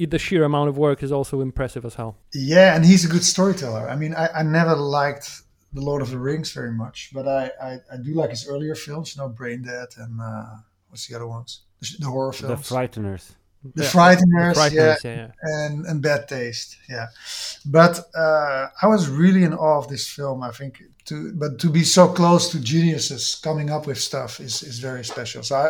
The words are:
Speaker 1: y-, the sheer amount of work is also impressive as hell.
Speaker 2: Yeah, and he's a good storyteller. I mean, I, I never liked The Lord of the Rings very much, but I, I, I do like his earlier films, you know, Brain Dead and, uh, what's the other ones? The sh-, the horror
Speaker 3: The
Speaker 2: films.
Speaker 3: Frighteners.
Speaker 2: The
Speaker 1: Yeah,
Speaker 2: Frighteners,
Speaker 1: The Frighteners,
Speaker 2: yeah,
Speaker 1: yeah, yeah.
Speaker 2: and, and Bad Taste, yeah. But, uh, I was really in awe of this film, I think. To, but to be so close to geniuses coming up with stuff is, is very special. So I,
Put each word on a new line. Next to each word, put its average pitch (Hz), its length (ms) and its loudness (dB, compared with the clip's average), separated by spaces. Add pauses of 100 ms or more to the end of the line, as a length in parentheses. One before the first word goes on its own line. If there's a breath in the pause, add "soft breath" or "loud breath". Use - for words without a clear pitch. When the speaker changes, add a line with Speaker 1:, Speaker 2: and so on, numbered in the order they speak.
Speaker 1:
y-, 170 80 -2
the 165 100 0
sheer 170 240 2
amount 147 260 2
of 135 80 -4
work 147 260 2
is 139 80 -4
also 139 300 -2
impressive 127 440 -6
as 117 100 -12
hell. 113 220 -10 (160)
Speaker 2:
Yeah, 160 420 6
and 160 100 4
he's 180 200 10
a - 20 0
good 175 160 2
storyteller. 143 680 0
I 123 60 -6
mean, 156 200 -4
I, 160 120 0 (120)
I 156 40 0
never 160 320 4
liked 143 520 -2 (460)
The 139 80 -8
Lord 143 200 -2
of 120 80 -6
the 127 100 -8
Rings 147 320 -6
very 123 200 -10
much, 113 420 -10
but 135 140 -6
I, 135 240 -2 (100)
I, 131 100 -10 (220)
I 127 100 -12
do 147 100 -8
like 156 180 -2
his 120 160 -12
earlier 151 280 -6
films, 151 400 -12
you 143 60 -12
know, 135 80 -10
Brain 120 340 -10
Dead 123 240 -12 (100)
and, 117 240 -14
uh, 110 240 -10 (440)
what's - 180 -16
the 123 80 -16
other 117 120 -10
ones? 117 340 -14 (180)
The - 60 -14
sh-, 170 120 -12
the 143 100 -6
horror 135 240 -4
Speaker 3:
The 131 60 -12 (100)
Speaker 2:
films. 127 220 -6
Speaker 3:
Frighteners. 110 560 -6 (500)
Speaker 2:
The 156 80 -2
Speaker 1:
Yeah, 139 60 0
Speaker 2:
Frighteners, 175 640 6
Speaker 1:
The 151 80 2
Frighteners, 156 420 4
Speaker 2:
yeah, 120 80 -8
Speaker 1:
yeah, 117 40 -10
yeah. 113 160 -12 (340)
Speaker 2:
and, 151 220 -8
and 156 140 -4
Bad 147 280 -2
Taste, 120 480 -10 (100)
yeah. 117 200 -10 (580 loud breath)
But, 165 280 6 (220)
uh, 151 520 0 (140)
I 196 60 4
was 190 220 2
really 180 340 4
in 165 100 2
awe 156 260 2
of 135 80 -8
this 135 200 -8
film, 131 360 -8
I 120 80 -8
think. 135 220 -14 (320)
To, 151 300 -10
but 143 240 -6
to 170 100 2
be 160 140 4
so 180 240 8
close 175 440 4
to 165 80 -6
geniuses 139 840 0
coming 151 280 -4
up 151 160 -6
with 131 120 -6
stuff 127 400 -6
is, 120 240 -10
is 123 160 -12
very 131 240 -10
special. 117 400 -10
So 139 120 -4
I, 139 140 2